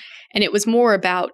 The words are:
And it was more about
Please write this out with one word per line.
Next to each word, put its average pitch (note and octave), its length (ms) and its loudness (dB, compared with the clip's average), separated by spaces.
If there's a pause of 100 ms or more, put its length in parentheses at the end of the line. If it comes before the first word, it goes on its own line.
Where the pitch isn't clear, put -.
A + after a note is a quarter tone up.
(340)
And G#3 100 0
it F3 80 -2
was G#3 160 -2
more A#3 260 2
about F3+ 400 -2